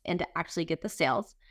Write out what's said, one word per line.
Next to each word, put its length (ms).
and 140
to 180
actually 260
get 180
the 60
sales. 480